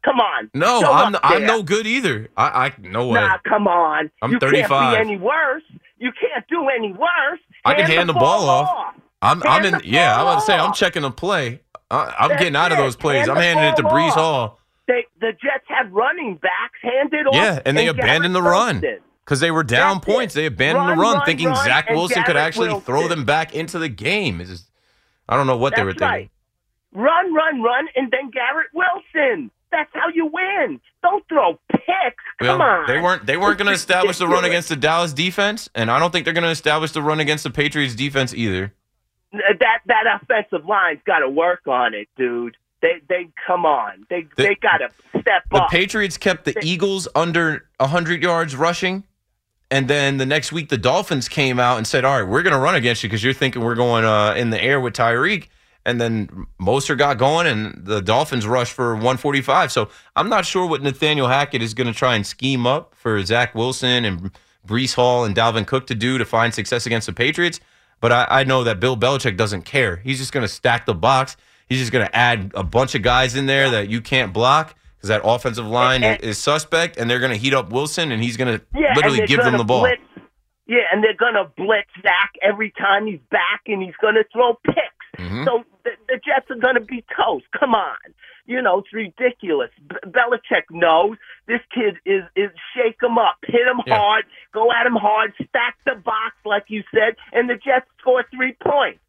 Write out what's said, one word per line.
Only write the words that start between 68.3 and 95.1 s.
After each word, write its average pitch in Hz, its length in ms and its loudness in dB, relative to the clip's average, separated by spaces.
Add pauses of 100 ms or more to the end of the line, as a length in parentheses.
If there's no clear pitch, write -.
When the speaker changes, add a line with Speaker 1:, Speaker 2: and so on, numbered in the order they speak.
Speaker 2:
know 131 200 2
that 113 160 -2
Bill 127 180 0
Belichick 123 400 0
doesn't 98 260 -2
care. 107 340 -2
He's 127 220 -6
just 131 120 -8
gonna 120 180 -2
stack - 360 -2
the 113 100 -2
box. 131 400 2 (320)
He's 127 120 -2
just 120 120 -4
gonna 113 220 0
add 117 420 2
a 98 80 -4
bunch 120 320 0
of 127 60 -2
guys 123 340 2
in 139 120 -2
there 135 220 2
that 104 200 0
you 113 120 -4
can't 113 320 -2
block 131 420 2 (240)
'cause - 80 -12
that 107 160 2
offensive 117 440 0
line 123 360 2
Speaker 1:
And, 220 120 2
and - 80 -12
Speaker 2:
is, 110 140 -6
is - 60 -8
suspect, 156 540 0
and 117 120 -2
they're 123 100 2
gonna 123 180 0
heat 131 160 0
up 123 160 0
Wilson, 147 420 -2
and 110 100 -2
he's 120 140 -4
gonna 117 240 -2 (160)
Speaker 1:
Yeah, 294 120 0
and 262 100 2
Speaker 2:
literally 143 220 2
Speaker 1:
they're 214 80 0
Speaker 2:
give 139 100 4
them 247 100 2
Speaker 1:
gonna - 120 2
Speaker 2:
the 120 40 0
ball. 120 180 2
Speaker 1:
blitz. - 200 0 (640)
Yeah, 240 140 0 (120)
and 202 100 2
they're 214 120 2
gonna 220 320 0 (100)
blitz 202 320 -2 (140)
Zach 196 300 0 (100)
every 208 300 -2
time 202 360 0
he's 190 120 -8 (120)
back, 196 360 -2
and 202 140 -4
he's 185 200 -10
gonna 220 220 2 (100)
throw 240 220 2 (100)
picks. - 140 0 (380)
Speaker 2:
Mm-hmm. 95 280 -8
Speaker 1:
So 240 180 0 (200)
the, 240 80 -6 (160)
the 254 180 -4
Jets 269 260 -2
are 262 80 -8
gonna 247 220 2
be 226 220 -12 (120)
toast. 151 300 -2 (120)
Come 262 160 0
on. 170 220 -2 (500)
You 247 160 -4
know, 196 180 2
it's 202 140 -12
ridiculous. 202 760 -2 (180)
B-, 180 80 -12 (140)
Belichick 233 600 0
knows 170 460 4 (300)
this 233 120 -2 (140)
kid 208 220 0 (100)
is, 190 180 0 (120)
is 196 140 0 (260)
shake 233 260 0
him 240 160 2
up, 208 280 2
hit 240 220 2
him 247 180 0
Speaker 2:
Yeah. 220 120 2
Speaker 1:
hard, 214 280 2 (280)
go 226 180 2
at 233 140 2
him 247 100 2
hard, 214 400 2